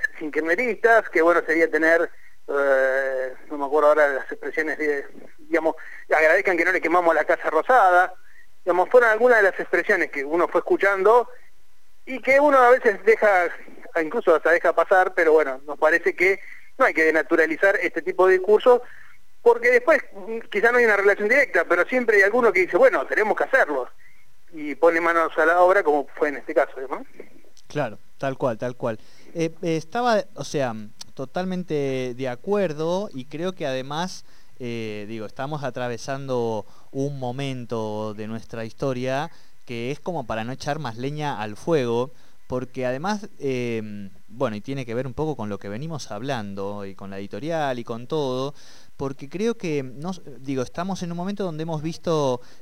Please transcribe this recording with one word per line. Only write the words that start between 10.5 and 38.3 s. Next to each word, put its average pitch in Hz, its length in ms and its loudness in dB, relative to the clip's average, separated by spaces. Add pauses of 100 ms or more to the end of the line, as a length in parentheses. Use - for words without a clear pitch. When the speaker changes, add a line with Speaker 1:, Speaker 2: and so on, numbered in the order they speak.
Speaker 1:
escuchando 196 680 4 (760)
y 254 160 -8
que 269 200 4
uno 285 180 6
a 247 120 8
veces 240 340 4
deja, 202 440 2 (540)
incluso 165 320 2
hasta 156 160 2
deja 175 240 4
pasar, 185 400 4
pero 160 180 4
bueno, 139 340 4
nos 147 120 -8
parece 165 360 2
que 185 260 2 (380)
no 254 60 4
hay 196 100 4
que 160 100 4
denaturalizar 160 800 4
este 165 200 -4
tipo 185 240 2
de 185 80 8
discursos, 214 460 6 (640)
porque 233 280 4
después, 254 300 6 (120)
mm, 202 260 -8 (120)
quizá 214 220 2
no 247 60 4
hay 240 60 6
una 208 120 4
relación 202 320 4
directa, 214 400 4
pero 175 180 4
siempre 233 320 2
hay 196 40 8
alguno 220 300 4
que 180 80 2
dice, 175 160 2
"Bueno, 185 300 6
tenemos 196 300 0
que 156 80 0
hacerlo", 147 440 0 (640)
y 151 220 -8
pone 165 260 4
manos 165 360 2
a 160 100 4
la 175 140 4
obra, 185 220 6
como 147 240 2 (100)
fue 151 140 0
en 139 60 -6
este 151 180 -8
caso, 147 180 2 (160)
¿no? 196 160 -8 (640)
Speaker 2:
Claro, 127 320 -6 (180)
tal 135 220 -6
cual, 120 200 -2
tal 123 180 -6
cual. 113 220 -4 (360)
Eh, 165 160 -2 (120)
eh, 165 140 0
estaba, 226 480 0 (100)
o 139 100 -10
sea, 131 300 -2 (540)
totalmente 143 880 -4
de 131 120 -4
acuerdo, 175 840 -2
y 127 140 -8
creo 170 280 -4
que 160 120 -6
además, 139 580 -6 (340)
eh, 113 500 -6
digo, 110 180 -8
estamos 143 380 -6
atravesando 123 1000 -4 (280)
un 139 260 -4
momento 120 960 -6
de 107 140 -8
nuestra 113 360 -8